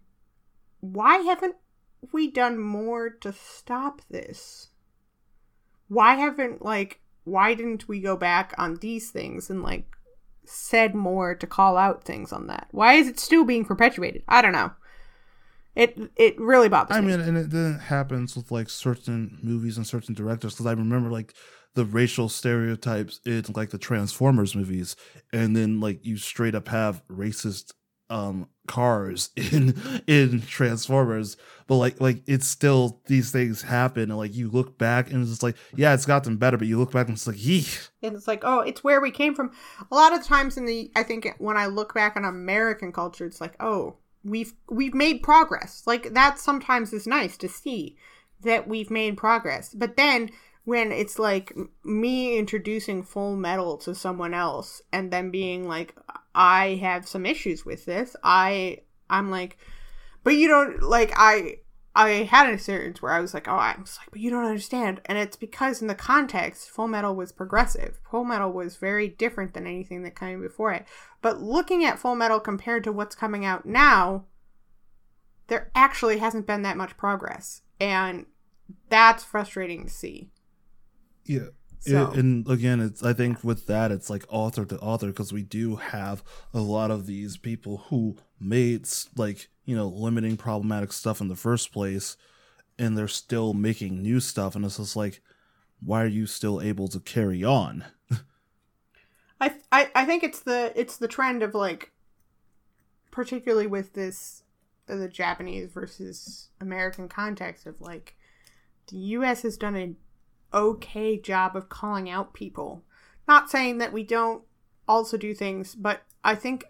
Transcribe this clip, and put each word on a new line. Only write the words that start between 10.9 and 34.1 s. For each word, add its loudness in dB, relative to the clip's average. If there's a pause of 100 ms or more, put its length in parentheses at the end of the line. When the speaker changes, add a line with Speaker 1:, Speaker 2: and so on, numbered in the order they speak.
Speaker 1:
more -2
to -8
call 4
out 2
things -10
on -10
that? -12
Why 8
is 8
it -8
still 6
being 2
perpetuated?" 2
I 10
don't 4
know. 0 (1040)
It, 4 (180)
it 6
really 8
bothers 4
Speaker 2:
I 2
Speaker 1:
me. 2
Speaker 2:
mean, 2
and 0
it, -4
then 0
it -10
happens -4
with, -10
like, -4
certain -4
movies -4
and -4
certain -6
directors, -6
'cause -6
I 0
remember, 0
like, -8 (400)
the 2
racial 2
stereotypes -2
in, -2 (120)
like, -4
the -10
Transformers 2
movies, -4 (360)
and 2
then, 2
like, -4
you -4
straight -2
up -6
have -2
racist, -8 (360)
um, -6 (180)
cars 0
<laughs> -20
in, 4 (320)
in 6
Transformers, 0 (300)
but, 4
like, 2
like, 2
it's 0
still, 4
these 2
things 0
happen, 0
and, -6